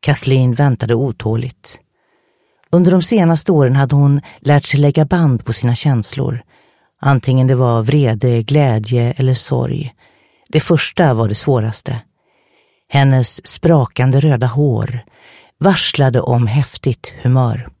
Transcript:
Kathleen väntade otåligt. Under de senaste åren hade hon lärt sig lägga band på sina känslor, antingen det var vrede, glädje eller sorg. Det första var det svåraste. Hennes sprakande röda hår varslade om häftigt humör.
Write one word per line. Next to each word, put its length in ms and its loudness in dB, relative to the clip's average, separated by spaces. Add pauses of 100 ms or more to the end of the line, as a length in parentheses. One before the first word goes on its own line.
Kathleen 540 0
väntade 400 0
otåligt. 840 -6 (920)
Under 200 4
de 120 4
senaste 500 2
åren 240 4
hade 180 2
hon 260 2 (200)
lärt 260 2
sig 140 0
lägga 240 2
band 400 0
på 80 -6
sina 220 -2
känslor, 680 -4 (580)
antingen 460 0
det 80 2
var 280 2
vrede, 600 0
glädje 760 0
eller 180 0
sorg. 600 -4 (540)
Det 120 -2
första 540 0
var 140 0
det 60 -4
svåraste. 680 -4 (880)
Hennes 580 0
sprakande 760 0
röda 260 0
hår 540 -2 (580)
varslade 640 0
om 260 0
häftigt 760 -4
humör. 460 0 (120)